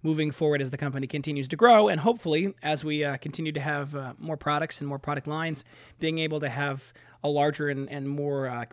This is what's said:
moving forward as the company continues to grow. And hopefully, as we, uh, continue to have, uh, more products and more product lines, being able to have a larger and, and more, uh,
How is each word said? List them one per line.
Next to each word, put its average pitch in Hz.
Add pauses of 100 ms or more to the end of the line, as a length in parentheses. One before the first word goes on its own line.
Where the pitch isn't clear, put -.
moving 156
forward 147
as 127
the 139
company 135
continues 143
to 147
grow. 214
And 165
hopefully, 190
as 147
we, 151
uh, 135
continue 156
to 151
have, 143
uh, 131
more 156
products 147
and 143
more 139
product 143
lines, 156 (360)
being 160
able 156
to 143
have 135 (280)
a 147
larger 147
and, 139
and 139
more, 143
uh, 120